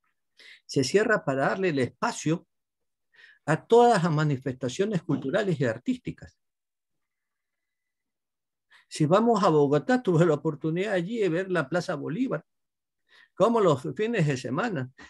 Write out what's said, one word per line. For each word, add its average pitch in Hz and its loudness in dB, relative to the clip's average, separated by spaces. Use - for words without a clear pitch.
se - -2
cierra 208 0
para 139 -2
darle 190 -2
el 143 -2
espacio 151 -4
a 156 -2
todas 233 6
las 175 2
manifestaciones 147 -2
culturales 151 -2
y - 0
artísticas. - -6
Si - -2
vamos 208 2
a 202 4
Bogotá, 147 2
tuve 175 2
la 233 2
oportunidad 160 -4
allí 190 -4
de 196 0
ver 185 -4
la 165 -2
Plaza 175 -4
Bolívar, 156 -6
cómo 226 2
los 151 2
fines 214 0
de 143 0
semana 131 -4